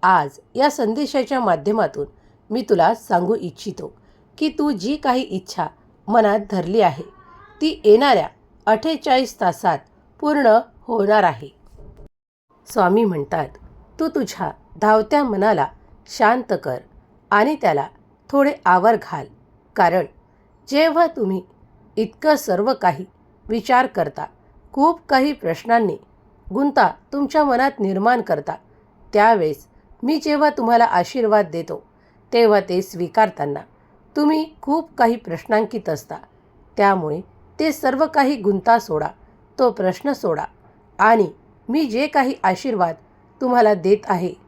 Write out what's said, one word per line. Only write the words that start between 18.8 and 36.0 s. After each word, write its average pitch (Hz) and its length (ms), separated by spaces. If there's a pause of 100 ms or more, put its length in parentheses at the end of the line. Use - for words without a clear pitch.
घाल, 147 240 (500)
कारण 175 280 (640)
जेव्हा 320 380
तुम्ही 190 360 (540)
इतकं 220 400
सर्व 220 380
काही 175 300 (440)
विचार 247 380
करता, - 400 (460)
खूप 330 360
काही 277 240
प्रश्नांनी 214 640 (580)
गुंता 269 340 (240)
तुमच्या 285 320
मनात 269 260 (100)
निर्माण 202 400
करता, 160 340 (580)
त्यावेळेस 208 540 (360)
मी 285 200
जेव्हा 294 280
तुम्हाला 233 340
आशीर्वाद 208 680
देतो, 165 360 (460)
तेव्हा 220 280
ते 185 220
स्वीकारताना 165 800 (560)
तुम्ही 311 460
खूप 320 340
काही 233 200
प्रश्नांकित 214 720
असता. 156 280 (600)